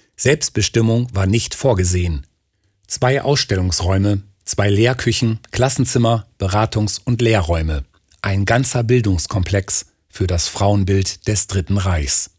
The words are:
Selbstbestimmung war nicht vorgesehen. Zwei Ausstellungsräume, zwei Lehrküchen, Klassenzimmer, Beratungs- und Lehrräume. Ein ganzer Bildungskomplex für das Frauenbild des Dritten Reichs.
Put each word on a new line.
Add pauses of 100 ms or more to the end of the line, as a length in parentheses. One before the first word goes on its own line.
(160)
Selbstbestimmung
war
nicht
vorgesehen. (600)
Zwei
Ausstellungsräume, (200)
zwei
Lehrküchen, (140)
Klassenzimmer, (120)
Beratungs-
und
Lehrräume. (380)
Ein
ganzer
Bildungskomplex (240)
für
das
Frauenbild
des
Dritten
Reichs.